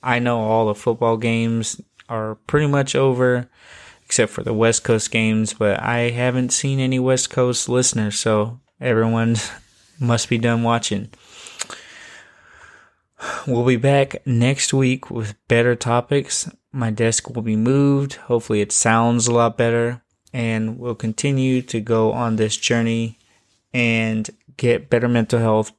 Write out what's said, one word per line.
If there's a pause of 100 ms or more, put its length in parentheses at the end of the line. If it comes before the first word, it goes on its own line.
I
know
all
the
football
games (280)
are (100)
pretty
much
over, (560)
except
for
the
West
Coast
games,
but
I
haven't
seen
any
West
Coast
listeners,
so (200)
everyone (320)
<laughs>
must
be
done
watching. (2250)
We'll
be
back
next
week
with (100)
better
topics. (240)
My
desk
will
be
moved.
Hopefully
it
sounds
a
lot
better, (300)
and
we'll
continue
to
go
on
this
journey (560)
and (260)
get
better
mental
health